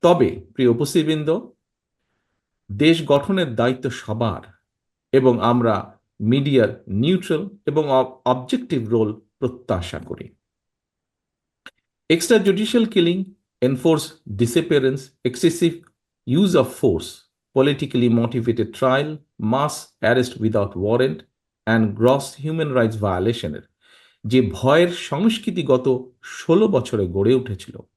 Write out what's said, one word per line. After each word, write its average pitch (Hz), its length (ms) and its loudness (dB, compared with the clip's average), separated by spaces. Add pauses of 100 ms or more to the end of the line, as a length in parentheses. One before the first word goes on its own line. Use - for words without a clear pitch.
তবে, 151 400 4 (140)
প্রিয় 127 140 2
উপস্থিতিবৃন্দ, 151 720 0 (1300)
দেশ 151 340 2
গঠনের 143 480 0
দায়িত্ব 123 360 -2
সবার 110 500 -6 (720)
এবং 131 280 4
আমরা 113 580 0 (220)
মিডিয়ার 123 680 0
নিউট্রাল 165 600 -2 (180)
এবং 147 240 -2
অব-, 131 340 0
অবজেক্টিভ 127 680 -2
রোল 110 300 0 (180)
প্রত্যাশা 101 600 -6
করি। - 300 -14 (1800)
Extrajudicial 202 760 2
killing, 185 400 0 (400)
enforced 139 720 -2
disappearance, 135 640 0 (240)
excessive 165 500 0 (540)
use 170 260 2
of 131 120 4 (180)
force, 90 260 0 (460)
politically 131 640 2
motivated 117 460 -2
trial, 135 420 0 (340)
mass 135 320 -2 (280)
arrest 123 400 0
without 107 340 0
warrant 120 420 -2 (500)
and 110 280 0
gross 135 480 0
human 160 260 -4
rights 117 260 0
violation-এর 95 680 -4 (640)
যে 117 280 2
ভয়ের 151 360 2
সংস্কৃতি 180 720 -4
গত 127 480 0 (140)
ষোলো 196 440 0
বছরে 110 380 -2
গড়ে 98 280 2
উঠেছিল 117 420 -6 (200)